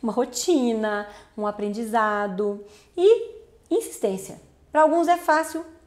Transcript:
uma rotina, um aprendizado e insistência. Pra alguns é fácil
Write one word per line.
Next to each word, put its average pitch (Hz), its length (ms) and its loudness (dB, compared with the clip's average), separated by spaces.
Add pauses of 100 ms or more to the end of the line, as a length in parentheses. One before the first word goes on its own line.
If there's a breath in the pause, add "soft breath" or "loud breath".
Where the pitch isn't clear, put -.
uma 226 100 -4
rotina, 226 960 0 (280 loud breath)
um 208 100 -4
aprendizado 208 1160 -2 (320 loud breath)
e 415 380 4 (360)
insistência. 208 680 -4 (320)
Pra 302 100 6
alguns 320 240 4
é 349 100 4
fácil 320 480 0 (220)